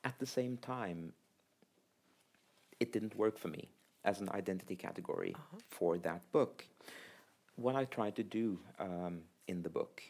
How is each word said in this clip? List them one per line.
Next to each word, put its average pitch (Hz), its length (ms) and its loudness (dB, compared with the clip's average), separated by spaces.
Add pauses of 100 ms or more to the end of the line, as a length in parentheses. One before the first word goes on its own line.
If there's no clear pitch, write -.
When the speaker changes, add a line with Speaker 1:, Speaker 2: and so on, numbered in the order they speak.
Speaker 1:
At 123 140 -2
the 135 60 0
same 127 320 0
time, 92 540 -4 (1700)
it 117 140 2
didn't 107 220 -2
work 110 220 4
for - 120 -4
me - 200 -8 (360)
as 101 160 2
an 95 80 -2
identity 95 460 -2
category 85 600 -4
Speaker 2:
Uh-huh. 160 220 -14 (120)
Speaker 1:
for 87 300 2
that 85 220 -2 (100)
book. - 340 4 (880)
What 127 200 2
I 135 100 4
tried 107 300 0
to 113 80 0
do, 107 340 2 (220)
um, 87 420 -2 (260)
in 90 140 -2
the 85 80 -4
book - 400 6